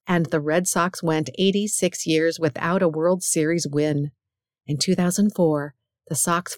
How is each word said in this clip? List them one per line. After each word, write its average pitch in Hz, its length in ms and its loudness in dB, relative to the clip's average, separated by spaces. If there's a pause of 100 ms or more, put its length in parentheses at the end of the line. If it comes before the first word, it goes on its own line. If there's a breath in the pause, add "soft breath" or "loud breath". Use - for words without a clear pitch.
and 170 220 2
the 160 120 0
Red 156 280 0
Sox 175 340 -2
went 156 380 0
eighty-six 196 640 0
years 160 340 0
without 165 440 0
a 180 40 4
World 170 360 0
Series 165 440 0
win. 147 440 0 (560)
In 226 100 -2
two 190 160 0
thousand 180 420 2
four, 151 380 0 (340)
the 156 80 -6
Sox 175 420 -2